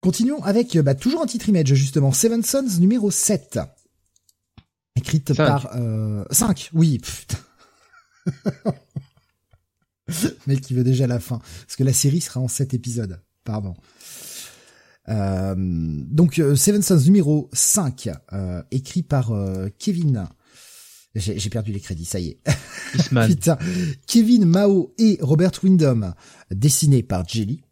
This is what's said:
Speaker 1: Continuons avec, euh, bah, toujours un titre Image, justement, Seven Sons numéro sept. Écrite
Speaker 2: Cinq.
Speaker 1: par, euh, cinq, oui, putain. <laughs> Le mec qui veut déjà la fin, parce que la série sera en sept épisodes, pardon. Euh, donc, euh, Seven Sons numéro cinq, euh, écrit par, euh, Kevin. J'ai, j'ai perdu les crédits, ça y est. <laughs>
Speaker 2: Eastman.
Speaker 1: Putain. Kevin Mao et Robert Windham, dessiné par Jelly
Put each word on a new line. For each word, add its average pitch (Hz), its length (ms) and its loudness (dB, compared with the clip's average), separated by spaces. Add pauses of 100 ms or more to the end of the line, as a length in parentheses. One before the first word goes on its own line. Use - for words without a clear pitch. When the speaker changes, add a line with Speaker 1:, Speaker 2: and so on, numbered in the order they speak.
Speaker 1:
Continuons 240 440 0
avec, 226 320 0
euh, 156 60 4
bah, 139 120 2
toujours 277 260 -2
un 302 60 -2
titre - 220 -4
Image, 156 260 4
justement, 139 380 2
Seven 226 300 0
Sons 254 360 -2
numéro 202 320 2
sept. - 480 -2 (1400)
Écrite - 380 -2
Speaker 2:
Cinq. 151 120 2
Speaker 1:
par, 139 280 0
euh, 110 560 -4
cinq, - 420 -2
oui, 160 260 2
putain. - 400 -10 (880)
<laughs> - 460 -6 (1400)
Le 170 280 -4 (100)
mec 135 160 0
qui - 120 -6
veut 123 100 2
déjà 127 220 2
la 120 140 -2
fin, 117 180 -8
parce - 380 -18
que 135 80 0
la 131 80 2
série 143 280 2
sera - 200 -6
en 127 80 -2
sept 135 260 -4
épisodes, 113 480 -6 (220)
pardon. 104 300 -8 (1300)
Euh, 98 480 -2
donc, 90 800 0
euh, 143 180 2
Seven 208 260 2
Sons 175 180 4
numéro 151 520 4
cinq, 135 560 -2 (240)
euh, 92 380 -6
écrit 135 320 -4
par, 127 300 -2
euh, 95 360 -4 (100)
Kevin. 147 500 -2 (840)
J'ai, 104 240 -4
j'ai 101 120 -4
perdu 107 220 -4
les 98 80 -6
crédits, 85 240 -10
ça 92 160 -6
y 85 80 -6
est. - 120 -14 (280)
<laughs> - 260 -14
Speaker 2:
Eastman. 123 340 2
Speaker 1:
Putain. 165 300 2 (480)
Kevin 233 380 6
Mao 190 540 4
et 220 220 4
Robert 160 320 2 (100)
Windham, 135 520 4 (360)
dessiné 135 520 2
par 90 260 -4
Jelly 113 440 -4